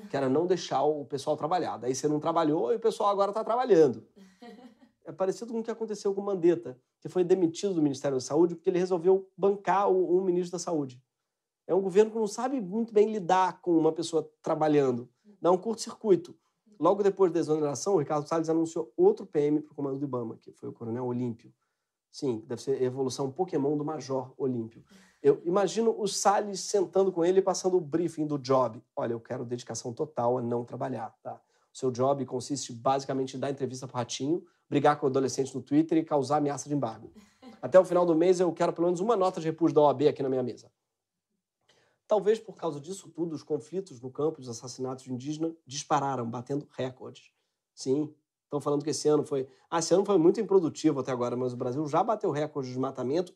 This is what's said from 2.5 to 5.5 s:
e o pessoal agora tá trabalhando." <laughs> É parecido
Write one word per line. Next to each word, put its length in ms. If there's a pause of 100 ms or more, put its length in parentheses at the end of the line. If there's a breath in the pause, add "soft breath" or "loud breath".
e 60
o 20
pessoal 300
agora 240
tá 100
trabalhando." 720
<laughs> 640 (260)
É 60
parecido 400